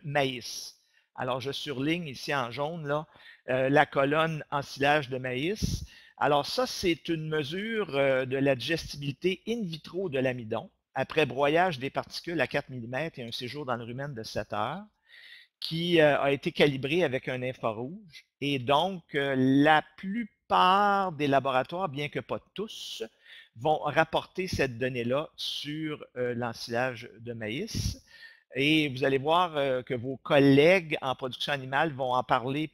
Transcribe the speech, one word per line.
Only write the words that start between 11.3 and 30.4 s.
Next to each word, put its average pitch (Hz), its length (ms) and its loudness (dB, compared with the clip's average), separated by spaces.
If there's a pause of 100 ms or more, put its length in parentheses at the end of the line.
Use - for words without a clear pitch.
des 131 100 -6
particules 160 500 -6
à 127 80 2
quatre - 220 -4
millimètres 127 500 -8
et 127 40 -10
un 117 100 -10
séjour 127 320 -10
dans 127 100 -2
le 120 80 -6
rumen 131 300 -10
de 113 100 -10
sept - 300 -8
heures, 127 300 -4 (760)
qui, 170 400 2
euh, 147 220 6
a 139 100 2
été 143 220 -2
calibrée 143 500 2
avec 131 240 -2
un 127 160 -4
infrarouge. 127 800 -6 (140)
Et 143 200 0
donc, 156 440 2 (100)
euh, 139 240 0
la 143 460 6 (140)
plupart 196 1160 2
des 147 160 -2
laboratoires, 139 640 2
bien 147 180 -6
que 143 140 -6
pas 110 180 -6 (140)
tous, - 500 -10 (540)
vont 147 220 0
rapporter 160 680 0
cette 135 300 -2
donnée-là 127 580 -2
sur, 151 680 -8 (100)
euh, 123 180 -4
l'ensilage 120 760 -4 (100)
de 117 140 -10
maïs. 113 680 -6 (540)
Et 151 320 4
vous 127 160 -4
allez 135 160 4
voir, 160 380 2
euh, 135 260 0
que - 100 -8
vos 127 240 -6
collègues 151 840 6